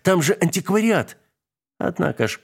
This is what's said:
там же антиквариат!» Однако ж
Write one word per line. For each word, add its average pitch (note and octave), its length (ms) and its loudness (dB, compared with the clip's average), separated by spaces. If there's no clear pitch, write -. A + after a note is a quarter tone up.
там F#3 200 2
же E3+ 120 2
антиквариат!» G3+ 840 0
Однако C#3 480 -2
ж - 180 -6